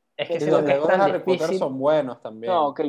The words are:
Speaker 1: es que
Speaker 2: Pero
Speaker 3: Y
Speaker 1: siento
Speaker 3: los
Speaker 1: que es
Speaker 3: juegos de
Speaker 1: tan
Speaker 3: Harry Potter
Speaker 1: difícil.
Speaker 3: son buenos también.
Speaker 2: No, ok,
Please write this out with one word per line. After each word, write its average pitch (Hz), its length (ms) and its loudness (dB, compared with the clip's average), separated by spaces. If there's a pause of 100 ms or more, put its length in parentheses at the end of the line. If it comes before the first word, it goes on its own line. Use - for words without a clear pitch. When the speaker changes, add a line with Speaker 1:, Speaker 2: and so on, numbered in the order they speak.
(180)
Speaker 1:
es 143 120 -6
que 165 100 -4
Speaker 2:
Pero 147 60 -4
Speaker 3:
Y 156 40 0
Speaker 1:
siento 156 80 6
Speaker 3:
los 151 80 2
Speaker 1:
que 143 80 2
es 139 60 2
Speaker 3:
juegos 151 80 -2
de 180 60 4
Speaker 1:
tan 190 80 4
Speaker 3:
Harry 180 180 2
Potter 185 180 -2
Speaker 1:
difícil. 165 220 -2
Speaker 3:
son 135 200 -4
buenos 139 420 0
también. 113 320 -6
Speaker 2:
No, 160 160 2
ok, 139 200 -6